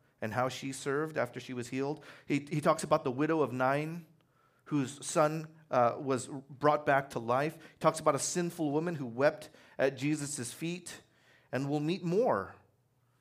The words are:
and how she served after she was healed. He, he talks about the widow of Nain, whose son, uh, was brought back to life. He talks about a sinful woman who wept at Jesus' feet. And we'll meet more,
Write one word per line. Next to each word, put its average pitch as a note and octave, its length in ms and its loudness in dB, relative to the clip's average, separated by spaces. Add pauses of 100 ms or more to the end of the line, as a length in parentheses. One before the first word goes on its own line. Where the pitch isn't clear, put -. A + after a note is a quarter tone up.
(220)
and A2 120 -4
how B2+ 160 2
she C3 240 -6
served D3+ 440 -2
after B2 220 -2
she - 140 -10
was A#2+ 160 -6
healed. C#3 340 -2 (240)
He, C#3+ 240 0
he D3+ 100 0
talks D#3 220 2
about D3+ 200 2
the C#3 80 0
widow D3+ 300 2
of B2 120 2
Nain, D3 520 0 (600)
whose C#3 380 -2
son, D#3 440 2 (240)
uh, A#2+ 260 4
was C3 320 -2 (300)
brought D3+ 260 4
back C#3 260 2
to - 80 -6
life. B2+ 340 0
He - 260 -20
talks D#3 200 2
about D3+ 160 4
a C3+ 40 -2
sinful F3 520 -2
woman E3 240 0
who C#3 120 -6
wept C#3 420 2 (300)
at C3+ 180 2
Jesus' C#3+ 540 -2
feet. E3+ 500 -8 (500)
And C#3 180 -2
we'll D3 100 0
meet D#3+ 240 -2
more, E3+ 500 2 (680)